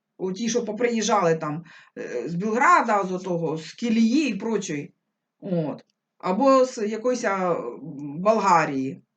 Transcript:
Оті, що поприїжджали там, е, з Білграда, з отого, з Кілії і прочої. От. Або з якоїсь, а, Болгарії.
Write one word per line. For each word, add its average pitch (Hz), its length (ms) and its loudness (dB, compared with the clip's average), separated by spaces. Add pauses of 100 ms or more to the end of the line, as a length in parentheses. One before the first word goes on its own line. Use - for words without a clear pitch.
(180)
Оті, 190 300 -4
що 226 160 -2
поприїжджали 214 720 0
там, 160 300 -6 (340)
е, 113 300 -6
з 170 60 -6
Білграда, 220 680 4
з 185 80 -6
отого, 170 440 -4
з - 160 -12
Кілії 233 580 2
і 196 40 -2
прочої. 190 600 -4 (460)
От. 165 440 -4 (340)
Або 254 460 4
з 240 220 -2
якоїсь, 233 380 -2
а, 190 320 0 (640)
Болгарії. 170 840 2 (140)